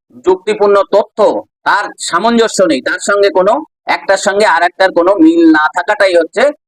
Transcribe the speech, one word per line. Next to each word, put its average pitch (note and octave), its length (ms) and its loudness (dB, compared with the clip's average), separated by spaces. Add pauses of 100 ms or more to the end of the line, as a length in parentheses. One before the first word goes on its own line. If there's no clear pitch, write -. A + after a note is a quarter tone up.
(260)
যুক্তিপূর্ণ G3+ 500 0 (160)
তথ্য, G3+ 520 0 (200)
তার G3 220 -2 (140)
সামঞ্জস্য G#3+ 640 0
নেই, C#3+ 180 0
তার D3+ 180 -6
সঙ্গে G3+ 300 0
কোনো F#3+ 240 0 (320)
একটার F#3+ 320 -2
সঙ্গে G3+ 280 -2
আর F3 180 0
একটার F#3 280 -2
কোনো E3+ 240 0
মিল E3 360 4
না D#3 140 2 (100)
থাকাটাই G3 400 -2
হচ্ছে E3+ 280 0 (240)